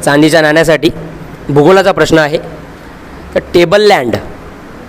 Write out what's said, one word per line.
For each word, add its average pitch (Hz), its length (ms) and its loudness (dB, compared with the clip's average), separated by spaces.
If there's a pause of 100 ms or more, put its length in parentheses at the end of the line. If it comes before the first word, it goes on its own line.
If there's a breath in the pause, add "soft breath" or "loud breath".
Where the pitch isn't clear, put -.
चांदीच्या 151 360 2
नाण्यासाठी, 156 480 2 (600)
भूगोलाचा 180 420 4
प्रश्न 156 260 2
आहे. 151 200 0 (960)
तर - 40 -2 (140)
टेबल 175 280 2
लँड 151 340 2 (720)